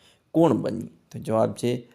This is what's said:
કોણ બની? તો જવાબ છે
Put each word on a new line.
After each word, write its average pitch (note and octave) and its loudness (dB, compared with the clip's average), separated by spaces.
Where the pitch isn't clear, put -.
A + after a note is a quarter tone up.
કોણ D#3+ 4
બની? - -4
તો - -18
જવાબ A2 0
છે B2 -4